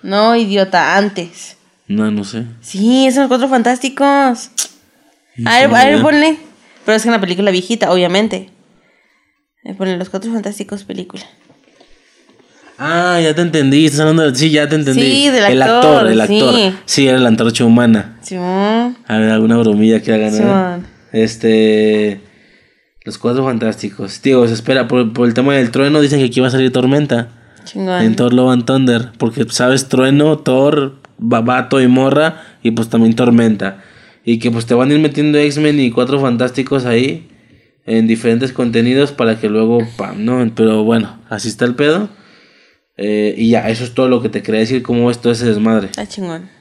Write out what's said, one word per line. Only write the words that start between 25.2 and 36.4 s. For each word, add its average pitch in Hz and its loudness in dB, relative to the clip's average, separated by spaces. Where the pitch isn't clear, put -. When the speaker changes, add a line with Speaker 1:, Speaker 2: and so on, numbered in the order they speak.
Speaker 2:
el 113 0
tema 135 2
del 123 0
trueno. 143 2
Dicen 143 2
que 131 2
aquí 123 -2
va 127 2
a - 0
salir 131 0
Tormenta. 127 0
Speaker 1:
Chingón. 185 -4
Speaker 2:
En 110 2
Thor 123 0
Love 127 2
and 120 0
Thunder. 123 0
Porque, 117 -4
¿sabes? 135 0
Trueno, 143 2
Thor, 139 0
va-, 117 0
vato 127 0
y 127 4
morra. 139 2
Y 117 0
pues 113 -4
también 113 2
Tormenta. 113 0
Y 117 0
que 117 -2
pues 117 -4
te 120 -2
van 131 2
a 147 4
ir 151 4
metiendo 147 0
X-Men 147 0
y 123 0
Cuatro 123 -2
Fantásticos 127 -2